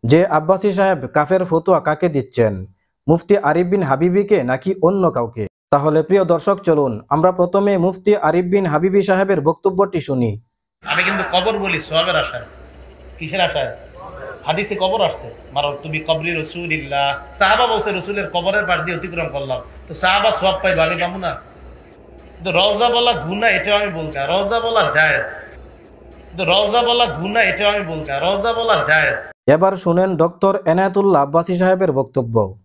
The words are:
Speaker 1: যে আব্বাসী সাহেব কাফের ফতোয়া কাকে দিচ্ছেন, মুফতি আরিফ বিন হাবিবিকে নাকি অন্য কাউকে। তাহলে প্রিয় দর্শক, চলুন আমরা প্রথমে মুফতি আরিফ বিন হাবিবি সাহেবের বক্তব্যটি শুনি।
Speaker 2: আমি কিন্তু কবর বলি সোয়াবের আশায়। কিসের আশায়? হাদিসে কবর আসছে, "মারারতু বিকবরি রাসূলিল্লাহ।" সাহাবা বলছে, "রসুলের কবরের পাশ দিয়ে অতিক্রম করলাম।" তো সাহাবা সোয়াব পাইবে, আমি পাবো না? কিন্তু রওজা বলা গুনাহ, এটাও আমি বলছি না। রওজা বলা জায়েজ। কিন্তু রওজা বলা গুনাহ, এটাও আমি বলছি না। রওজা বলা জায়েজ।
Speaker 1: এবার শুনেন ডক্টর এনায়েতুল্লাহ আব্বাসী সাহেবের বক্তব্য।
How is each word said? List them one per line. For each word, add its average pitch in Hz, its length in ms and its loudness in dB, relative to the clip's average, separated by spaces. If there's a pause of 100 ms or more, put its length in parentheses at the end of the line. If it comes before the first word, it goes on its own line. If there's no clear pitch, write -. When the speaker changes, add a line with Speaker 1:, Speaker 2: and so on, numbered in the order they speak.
(120)
Speaker 1:
যে 156 80 8 (180)
আব্বাসী 185 340 2
সাহেব 190 280 2 (140)
কাফের 175 320 2
ফতোয়া 165 340 2
কাকে 151 300 0
দিচ্ছেন, 120 440 0 (540)
মুফতি 170 360 4
আরিফ 165 240 2
বিন 190 160 0
হাবিবিকে 180 600 2
নাকি 131 280 -2 (100)
অন্য 190 300 2
কাউকে। 117 320 -4 (260)
তাহলে 151 340 2
প্রিয় 190 220 2
দর্শক, 175 340 2
চলুন 143 500 0
আমরা 160 220 4
প্রথমে 190 460 0
মুফতি 185 400 0
আরিফ 170 280 0
বিন 190 200 0
হাবিবি 180 380 2
সাহেবের 190 380 0
বক্তব্যটি 180 600 0
শুনি। 120 400 -2 (440)
Speaker 2:
আমি 160 180 -2
কিন্তু 190 280 -2
কবর 190 260 0
বলি 185 240 -4
সোয়াবের 170 340 -2
আশায়। 127 280 -4 (760)
কিসের 160 220 -4
আশায়? 143 360 -4 (680)
হাদিসে 190 300 -4
কবর 185 260 -2
আসছে, 139 320 -4 (200)
"মারারতু 143 360 -6
বিকবরি 160 460 -4
রাসূলিল্লাহ।" 143 1040 -6
সাহাবা 220 280 2
বলছে, 214 240 -2
"রসুলের 190 380 -6
কবরের 196 360 -2
পাশ 175 160 -2
দিয়ে 170 160 -6
অতিক্রম 165 300 -8
করলাম।" 135 340 -6 (260)
তো 160 60 -12
সাহাবা 196 380 2
সোয়াব 190 320 0
পাইবে, 185 180 2
আমি 170 200 -2
পাবো 180 160 -6
না? 170 180 -6 (1000)
কিন্তু 180 160 -8
রওজা 202 380 2
বলা 240 240 0
গুনাহ, 190 360 -2
এটাও 190 260 0
আমি 208 180 0
বলছি 156 240 -8
না। 139 80 -4
রওজা 196 340 -2
বলা 226 340 0
জায়েজ। 151 320 2 (1000)
কিন্তু 180 180 -6
রওজা 202 360 2
বলা 240 240 2
গুনাহ, 202 380 -2
এটাও 202 260 2
আমি 208 160 -2
বলছি 156 260 -8
না। 139 80 -4
রওজা 202 340 0
বলা 226 340 2
জায়েজ। 151 320 2 (340)
Speaker 1:
এবার 190 240 2
শুনেন 180 400 0
ডক্টর 185 480 2
এনায়েতুল্লাহ 190 560 2
আব্বাসী 165 360 0
সাহেবের 185 340 2
বক্তব্য। 117 720 -2